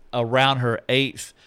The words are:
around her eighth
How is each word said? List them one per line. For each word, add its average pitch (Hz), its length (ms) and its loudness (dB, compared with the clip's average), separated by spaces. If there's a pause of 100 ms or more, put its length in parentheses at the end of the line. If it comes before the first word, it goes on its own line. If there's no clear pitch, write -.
(120)
around 127 460 2
her 120 320 -2
eighth 131 420 -2 (160)